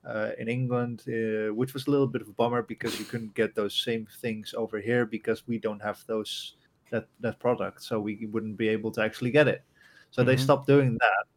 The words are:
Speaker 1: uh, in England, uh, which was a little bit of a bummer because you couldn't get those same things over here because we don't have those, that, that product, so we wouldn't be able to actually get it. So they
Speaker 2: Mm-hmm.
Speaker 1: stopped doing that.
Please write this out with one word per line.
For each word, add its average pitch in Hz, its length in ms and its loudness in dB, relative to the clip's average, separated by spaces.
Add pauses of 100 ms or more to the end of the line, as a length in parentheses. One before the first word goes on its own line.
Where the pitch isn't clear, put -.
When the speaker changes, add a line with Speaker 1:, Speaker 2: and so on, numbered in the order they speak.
Speaker 1:
uh, 110 260 -4 (100)
in 113 80 -4
England, 123 580 -2
uh, 110 480 -2
which 127 180 0
was 135 140 -6
a 147 60 0
little 139 160 4
bit 123 120 -4
of 107 80 -14
a 104 40 -20
bummer 120 300 2
because 110 360 -6
you 107 60 -6
couldn't 113 300 -8
get 110 200 2
those 104 260 -2
same 113 280 -4 (120)
things 110 360 -6
over 110 240 -4
here 120 260 2
because 110 400 -4
we 117 120 -2
don't 104 220 -4
have 104 280 -6
those, - 480 -6 (340)
that, 113 160 -2 (140)
that 113 180 -4
product, 104 460 -2
so 110 160 -4
we 107 320 -6
wouldn't 110 240 -4
be 113 100 0
able 110 240 0
to 110 120 -2
actually 113 280 -2
get 143 160 6
it. 104 160 0 (480)
So 123 140 2
they 127 100 6
Speaker 2:
Mm-hmm. 131 80 2
Speaker 1:
stopped 135 240 4
doing 135 320 6
that. 107 280 4 (100)